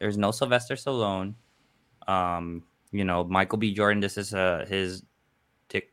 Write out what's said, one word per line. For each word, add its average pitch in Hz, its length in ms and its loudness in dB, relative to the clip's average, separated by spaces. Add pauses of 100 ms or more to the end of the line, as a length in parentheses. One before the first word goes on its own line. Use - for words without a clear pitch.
there's 104 180 0
no 104 140 4
Sylvester 123 420 0
Stallone. 104 600 -2 (760)
Um, 87 560 0 (260)
you 101 140 0
know, 90 200 2
Michael 95 340 2
B. 107 140 0
Jordan, 104 280 2
this 98 180 -4
is, 101 160 -6
uh, 92 340 2
his 95 360 -4 (640)
di-, 101 140 -4 (100)